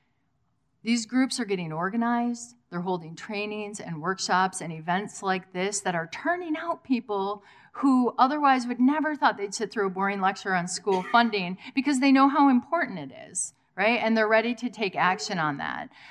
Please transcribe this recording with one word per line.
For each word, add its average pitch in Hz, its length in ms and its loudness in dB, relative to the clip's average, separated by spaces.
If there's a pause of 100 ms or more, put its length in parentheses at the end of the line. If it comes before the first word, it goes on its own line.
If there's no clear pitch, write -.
(800)
These 226 240 0
groups 254 340 0
are 233 60 -2
getting 180 260 -4
organized. 233 840 -2 (160)
They're 175 100 -4
holding 170 340 -4
trainings 208 640 -8
and 160 220 -8
workshops 185 600 0
and 165 120 -8
events 175 480 -4
like 185 320 -4
this 196 280 -4
that 185 120 -4
are 165 180 -4
turning 339 460 -4
out 330 260 -6
people 202 600 -2 (340)
who 254 420 2
otherwise 269 480 4
would 240 120 -6
never 294 360 2
thought 262 200 2
they'd 202 180 -6
sit 214 180 -6
through 202 160 0
a - 20 0
boring 196 320 -2
lecture 190 320 0
on 175 140 0
school 185 440 -2
funding 208 460 2 (160)
because 277 260 0
they 277 120 6
know 269 180 8
how 277 180 4
important 254 520 2
it 139 120 -10 (200)
is, - 220 -8 (220)
right? 214 280 2
And 220 120 2
they're 220 120 4
ready 220 260 4
to 233 160 -6
take 196 260 -6
action 185 440 0
on 151 180 0
that. 71 320 -8 (220)